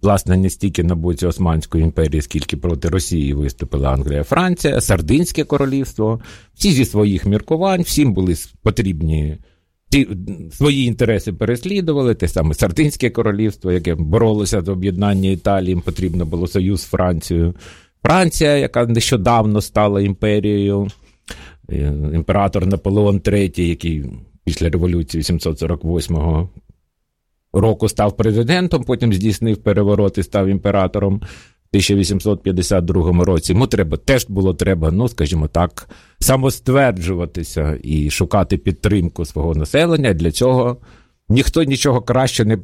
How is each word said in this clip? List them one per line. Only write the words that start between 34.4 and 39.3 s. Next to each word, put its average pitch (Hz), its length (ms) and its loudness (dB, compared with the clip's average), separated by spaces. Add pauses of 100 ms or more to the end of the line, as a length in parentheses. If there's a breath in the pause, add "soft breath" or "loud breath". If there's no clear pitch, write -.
треба, 82 360 0
ну, 107 180 0
скажімо 78 400 -2
так, - 400 -2 (300 loud breath)
самостверджуватися 92 1600 0
і 73 280 0
шукати 92 460 0
підтримку 90 680 -2
свого 78 300 -4